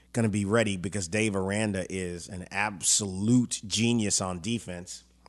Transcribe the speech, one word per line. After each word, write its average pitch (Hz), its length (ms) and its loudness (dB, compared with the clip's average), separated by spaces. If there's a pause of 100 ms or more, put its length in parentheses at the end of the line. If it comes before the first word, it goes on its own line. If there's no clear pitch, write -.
(120)
gonna 113 160 4
be 101 160 2
ready 104 320 4
because 90 320 -4
Dave 107 260 2
Aranda 98 540 0
is 90 400 -6
an 90 220 -10
absolute 104 1160 2
genius 107 540 2
on 92 200 -4
defense. 90 640 -6 (240)